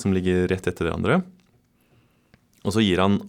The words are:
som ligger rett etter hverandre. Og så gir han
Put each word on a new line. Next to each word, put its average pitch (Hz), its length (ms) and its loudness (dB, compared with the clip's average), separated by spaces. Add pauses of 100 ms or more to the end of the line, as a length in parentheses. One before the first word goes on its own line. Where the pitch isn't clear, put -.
som 98 160 0
ligger 90 340 0
rett 92 160 -2
etter 85 220 -2
hverandre. 90 320 0 (1400)
Og 98 100 -2
så 113 80 2
gir 90 160 2
han 98 300 2